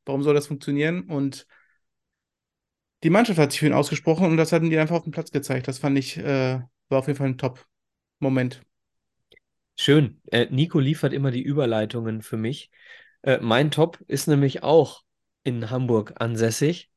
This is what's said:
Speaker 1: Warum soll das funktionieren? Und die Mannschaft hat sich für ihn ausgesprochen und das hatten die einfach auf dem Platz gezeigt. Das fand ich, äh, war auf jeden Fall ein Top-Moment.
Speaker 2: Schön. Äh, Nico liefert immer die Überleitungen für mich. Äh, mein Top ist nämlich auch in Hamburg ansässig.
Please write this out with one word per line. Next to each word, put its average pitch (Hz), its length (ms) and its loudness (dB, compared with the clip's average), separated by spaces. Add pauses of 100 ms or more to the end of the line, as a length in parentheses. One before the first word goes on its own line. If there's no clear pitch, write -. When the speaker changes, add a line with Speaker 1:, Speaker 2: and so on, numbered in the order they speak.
Speaker 1:
Warum 139 180 -4
soll 147 120 2
das 143 120 -2
funktionieren? 151 600 -4
Und 139 360 -4 (1600)
die 160 80 4
Mannschaft 214 260 4
hat 143 140 4
sich - 80 -6
für 151 80 2
ihn 135 60 4
ausgesprochen 156 520 0
und 160 120 2
das 160 140 0
hatten 165 200 2
die 160 80 2
einfach 156 160 0
auf 165 80 -2
dem 156 80 -10
Platz 160 180 -8
gezeigt. 131 380 -4
Das 135 100 -6
fand 139 180 0
ich, 135 220 -4
äh, 131 420 -2 (300)
war 135 100 2
auf 131 60 -2
jeden 139 120 -4
Fall 139 100 -2
ein 127 100 -4
Top-Moment. - 1200 -6 (1120)
Speaker 2:
Schön. 143 460 2 (100)
Äh, 120 180 2
Nico 151 300 0
liefert 139 340 0
immer 139 160 -2
die 127 140 -4
Überleitungen 113 800 -2
für 110 160 -10
mich. 113 340 -8 (500)
Äh, 131 200 2
mein 120 280 2
Top 160 380 0
ist - 200 -4
nämlich 143 360 2
auch 151 400 4 (420)
in 117 240 -4
Hamburg 120 480 -2
ansässig. 117 800 -2